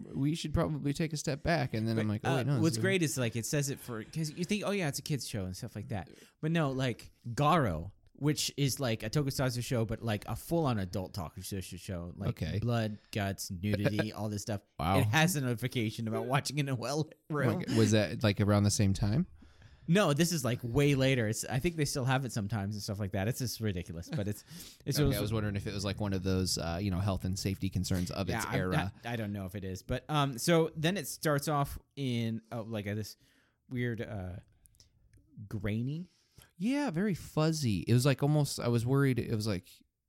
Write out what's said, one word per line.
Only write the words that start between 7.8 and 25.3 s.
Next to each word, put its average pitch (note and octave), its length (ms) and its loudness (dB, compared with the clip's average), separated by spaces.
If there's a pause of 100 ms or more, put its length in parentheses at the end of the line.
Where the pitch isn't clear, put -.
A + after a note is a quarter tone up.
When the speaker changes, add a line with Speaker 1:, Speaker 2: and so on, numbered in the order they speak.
Speaker 1:
which - 360 0
is, C#3 240 0
like, A2+ 240 -2
a A2 60 -6
tokusatsu C3 520 0
show, A#2 220 0
but, A2 180 -4
like, A2 240 -2
a - 80 -4
full-on C#3 460 0
adult F#2 340 -4
tokusatsu F#2 640 -8
show. F2 380 -8
Like, G#2 140 -2
Speaker 2:
Okay. F2 280 -4
Speaker 1:
blood, A2+ 400 0 (140)
guts, G2 380 -2
Speaker 2:
<laughs> F2+ 120 -6
Speaker 1:
nudity, G#2 500 0
all G#3 160 -4
this G#2 140 -2
stuff. G#2 180 -2 (180)
Speaker 2:
Wow. F2+ 200 4
Speaker 1:
It C3+ 80 6
has D#3 300 4
a D3+ 40 0
notification A#2+ 680 0
about A2+ 180 -2
watching C#3 320 0
in C#3 100 0
a C3+ 60 -2
well-lit C3 420 -2 (140)
room. B2+ 280 2
Speaker 2:
Like, - 180 -4
was A2 160 8
that, G#2+ 320 4
like, G#2 160 4
around G#2 240 6
the G2+ 80 6
same G2 200 4
time? A2 360 2 (580)
Speaker 1:
No, F3 280 6
this E3 180 2
is, D3+ 120 -2
like, A#2+ 200 0
way C#3 320 4
later. C3 320 4
It's, - 200 -2
I C3+ 120 0
think E3+ 160 0
they D3+ 80 2
still C3+ 220 -2
have C3+ 180 2
it A#2+ 80 -6
sometimes G#2 420 -2
and G2+ 80 -6
stuff G2+ 160 -4
like G2+ 140 -2
that. G2 160 0
It's A#2+ 100 -2
just A#2 220 -4
ridiculous, F2 540 -4
but G#2+ 120 -2
it's, G#2 160 -4 (420)
it's C#3+ 140 -2
Speaker 2:
Okay, D3 80 4
Speaker 1:
also C3 120 2
Speaker 2:
I - 40 0
was G#2+ 100 -2